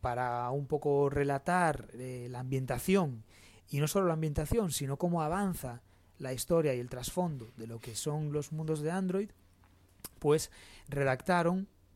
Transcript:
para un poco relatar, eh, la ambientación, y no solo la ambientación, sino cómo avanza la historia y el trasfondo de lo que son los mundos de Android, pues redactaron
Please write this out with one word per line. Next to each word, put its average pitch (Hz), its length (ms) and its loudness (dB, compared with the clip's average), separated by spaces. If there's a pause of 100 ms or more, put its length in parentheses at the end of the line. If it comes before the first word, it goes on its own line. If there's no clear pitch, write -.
para 123 500 0
un 139 160 -2
poco 143 420 4
relatar, 139 840 2
eh, 127 360 -10
la 123 120 -8
ambientación, 131 840 0 (440)
y 143 120 -2
no 151 80 2
solo 196 180 2
la 165 80 4
ambientación, 160 580 0
sino 139 260 -2
cómo 170 260 0
avanza 156 580 -2 (380)
la 131 140 -6
historia 151 420 2
y 123 40 -2
el 123 80 -6
trasfondo 131 720 -4
de 113 80 -12
lo 113 140 -10
que 113 160 -10
son 151 360 -2
los 147 200 -2
mundos 156 300 -2
de 156 100 -2
Android, 190 400 -2 (880)
pues 151 320 2 (360)
redactaron 170 800 2 (280)